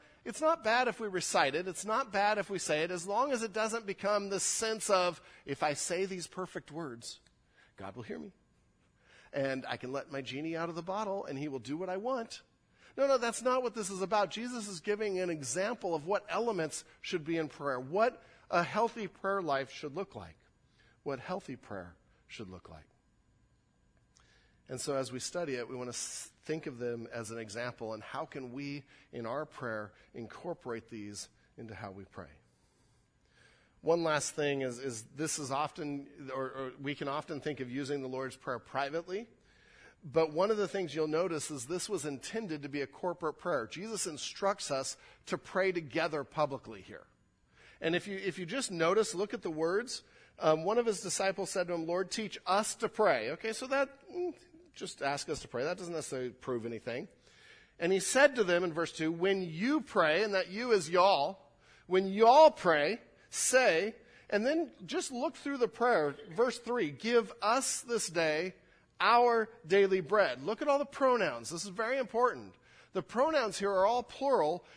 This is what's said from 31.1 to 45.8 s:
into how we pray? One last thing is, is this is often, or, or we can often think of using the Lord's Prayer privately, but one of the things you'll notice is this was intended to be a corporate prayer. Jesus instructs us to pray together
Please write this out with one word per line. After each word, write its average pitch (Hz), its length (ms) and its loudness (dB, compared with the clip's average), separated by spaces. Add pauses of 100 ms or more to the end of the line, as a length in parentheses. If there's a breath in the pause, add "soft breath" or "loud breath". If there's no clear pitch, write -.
into 110 180 -14
how 98 160 -12
we 95 140 -14
pray? 87 260 -16 (1500 soft breath)
One 170 200 4
last 151 320 0
thing 143 280 0
is, 123 180 -2
is 120 240 -8 (140)
this 156 220 -2
is 135 120 -6
often, 143 560 -4 (260)
or, 135 100 -4
or 131 280 -6 (100)
we 143 140 -4
can 143 140 -4
often 147 320 -4
think 147 180 -4
of 127 100 -6
using 139 320 -4
the 131 60 -6
Lord's 131 300 -6
Prayer 123 220 -6
privately, 170 680 -4 (800 loud breath)
but 156 260 2
one 185 180 4
of 220 80 2
the 196 120 2
things 175 260 -2
you'll 156 120 0
notice 160 440 0
is 127 140 -6
this 175 240 -4
was 160 160 -2
intended 156 580 -6
to 139 60 -8
be 147 100 -4
a 139 80 -2
corporate 170 520 -4
prayer. 139 280 -2
Jesus 196 400 -6
instructs 190 640 -2
us - 240 -2 (300 loud breath)
to 180 120 -4
pray 190 360 0
together 156 500 -2